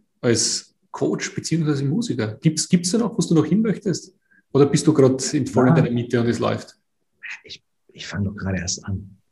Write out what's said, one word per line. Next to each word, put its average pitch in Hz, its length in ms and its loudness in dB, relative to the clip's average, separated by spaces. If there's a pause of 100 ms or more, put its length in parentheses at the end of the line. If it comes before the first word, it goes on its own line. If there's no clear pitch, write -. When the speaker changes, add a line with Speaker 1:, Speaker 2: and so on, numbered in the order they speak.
(220)
Speaker 1:
als - 520 -2 (160)
Coach - 440 -4
beziehungsweise 151 500 -2
Musiker? 135 560 -4
Gibt's, - 280 0
gibt's 175 220 0
da 226 80 0
noch, 226 180 -2
wo 185 60 2
du - 120 0
noch 151 120 4
hin 180 140 2
möchtest? 202 540 -4 (400)
Oder 139 120 6
bist 147 200 0
du 151 80 6
grad 131 400 4
in, 131 120 0
voll 127 220 4
in 160 80 6
Speaker 2:
Ja. 151 60 6
Speaker 1:
deiner 120 120 0
Mitte 120 260 -2
und 117 80 0
es 117 100 0
läuft? 110 380 -4 (680)
Speaker 2:
Ich, - 180 -20 (300)
ich - 140 -16
fang 104 180 -6
doch - 100 -4
gerade 95 240 -4
erst 87 280 -8
an. 95 320 -10 (140)